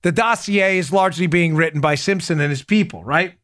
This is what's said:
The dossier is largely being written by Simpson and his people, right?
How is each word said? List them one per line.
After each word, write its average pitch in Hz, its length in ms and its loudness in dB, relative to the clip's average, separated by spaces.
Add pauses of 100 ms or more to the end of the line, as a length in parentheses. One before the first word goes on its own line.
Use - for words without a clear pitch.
The 175 100 0
dossier 202 640 0
is 156 140 -4
largely 185 340 2
being 165 280 2
written 156 280 0
by 151 140 2
Simpson 170 440 -2
and 147 80 0
his 135 140 -4
people, 185 420 0
right? 165 400 -2